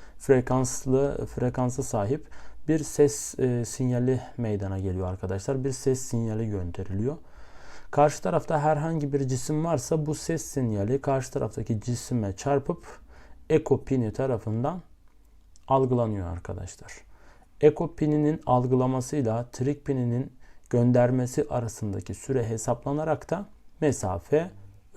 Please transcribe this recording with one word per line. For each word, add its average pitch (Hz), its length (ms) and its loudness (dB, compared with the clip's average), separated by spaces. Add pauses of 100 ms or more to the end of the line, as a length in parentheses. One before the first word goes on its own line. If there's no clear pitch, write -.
(180)
frekanslı, 131 1080 2
frekansa 123 580 0
sahip 113 440 -2 (400)
bir 156 120 4
ses, - 600 2
e, 123 260 2
sinyali 127 560 2 (160)
meydana 98 420 -2
geliyor 92 280 -2
arkadaşlar. 98 560 -4
Bir 135 80 0
ses 127 300 0
sinyali 113 480 -2
gönderiliyor. 98 680 -4 (760)
Karşı 143 300 4
tarafta 170 380 0
herhangi 151 540 0
bir 139 140 0
cisim 151 380 -2
varsa 156 400 0
bu 151 100 -2
ses 160 300 -4
sinyali 117 560 0
karşı 135 300 -2
taraftaki 117 500 -4
cisime 113 540 -2
çarpıp - 640 -2 (500)
Eko 151 340 2
pini 117 300 0
tarafından 131 680 -2 (840)
algılanıyor 120 600 2
arkadaşlar. 92 640 -10 (720)
Eko 151 340 4
pininin 151 500 2
algılamasıyla 127 1080 2
trik 143 340 -4
pininin 127 460 0 (380)
göndermesi 123 800 4
arasındaki 104 640 -4
süre 120 360 -2
hesaplanarak 139 800 -4
da 190 200 -4 (320)
mesafe 143 680 0 (460)